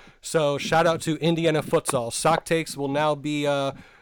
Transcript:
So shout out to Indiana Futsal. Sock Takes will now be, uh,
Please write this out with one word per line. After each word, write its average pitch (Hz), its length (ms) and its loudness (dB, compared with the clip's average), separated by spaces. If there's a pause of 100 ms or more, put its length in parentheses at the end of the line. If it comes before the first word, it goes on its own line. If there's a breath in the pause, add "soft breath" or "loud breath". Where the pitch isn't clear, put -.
(220 soft breath)
So 147 380 0
shout 160 260 2
out 165 160 0
to 160 140 -2
Indiana 160 480 2
Futsal. 127 500 0
Sock 160 320 2
Takes 165 320 -2
will 139 100 -4
now 151 260 0
be, 147 320 -4
uh, 139 280 0 (280 soft breath)